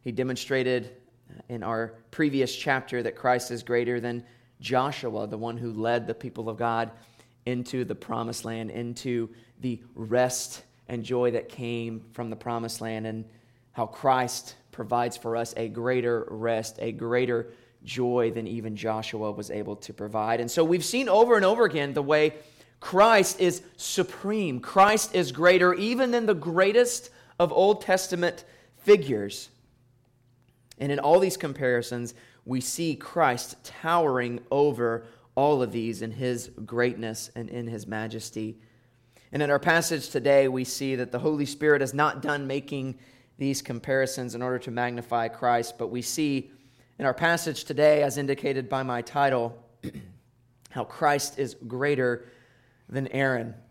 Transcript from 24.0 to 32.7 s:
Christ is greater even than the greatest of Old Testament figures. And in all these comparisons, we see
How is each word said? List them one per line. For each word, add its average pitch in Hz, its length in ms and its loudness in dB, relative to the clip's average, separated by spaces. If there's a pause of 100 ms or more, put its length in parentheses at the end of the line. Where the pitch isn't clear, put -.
Christ 208 540 4
is 156 180 0
greater 180 420 6
even 233 360 0
than 233 160 2
the 208 80 4
greatest 190 760 2 (280)
of 175 140 2
Old 202 300 4
Testament 175 600 0 (340)
figures. 135 680 4 (1300)
And 143 140 -4
in 143 60 -2
all 156 200 6
these 190 180 2
comparisons, 123 760 -4 (300)
we 127 160 -4
see 160 340 -4